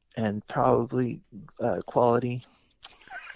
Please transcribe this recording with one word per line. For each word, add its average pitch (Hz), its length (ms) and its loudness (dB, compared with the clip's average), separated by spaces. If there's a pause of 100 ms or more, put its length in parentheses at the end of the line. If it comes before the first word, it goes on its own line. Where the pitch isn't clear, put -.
(160)
and 107 320 -2
probably, 123 720 2 (400)
uh, 101 260 0
quality. 123 580 2 (920)